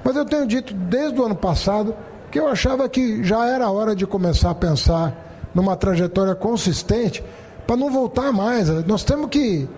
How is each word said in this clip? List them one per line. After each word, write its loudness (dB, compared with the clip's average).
mas 0
eu 0
tenho 0
dito -2
desde -2
o 2
ano -2
passado 0
que 0
eu 2
achava 0
que 0
já 2
era 0
hora 0
de 0
começar 2
a -2
pensar 0
numa 2
trajetória 2
consistente 0
pra 2
não 0
voltar 0
mais. 2
Nós 2
temos 0
que 2